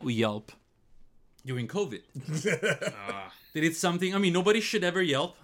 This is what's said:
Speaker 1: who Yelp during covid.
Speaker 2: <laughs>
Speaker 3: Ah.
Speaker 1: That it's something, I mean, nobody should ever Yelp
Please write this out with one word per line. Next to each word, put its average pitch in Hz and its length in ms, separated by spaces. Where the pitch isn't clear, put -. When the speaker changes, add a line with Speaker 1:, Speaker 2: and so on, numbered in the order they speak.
Speaker 1:
who 127 80
Yelp 110 420
during 123 220
covid. 170 360
Speaker 2:
<laughs> 165 680
Speaker 3:
Ah. 98 240
Speaker 1:
That 156 100
it's 160 160
something, 180 340
I 196 40
mean, 190 140
nobody 202 280
should 208 240
ever 180 180
Yelp 160 420